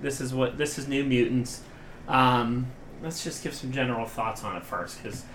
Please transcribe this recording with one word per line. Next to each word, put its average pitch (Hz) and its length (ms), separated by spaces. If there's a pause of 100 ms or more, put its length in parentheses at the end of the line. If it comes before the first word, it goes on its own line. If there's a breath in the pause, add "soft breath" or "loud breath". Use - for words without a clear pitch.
This 139 180
is 127 100
what, 127 240
this 147 220
is 135 100
New 139 160
Mutants. 123 580 (460 soft breath)
Um, 123 600 (340)
let's 160 220
just - 200
give 156 120
some 127 160
general 123 340
thoughts 110 380
on 95 120
it 90 80
first, - 380
'cause - 220 (120 loud breath)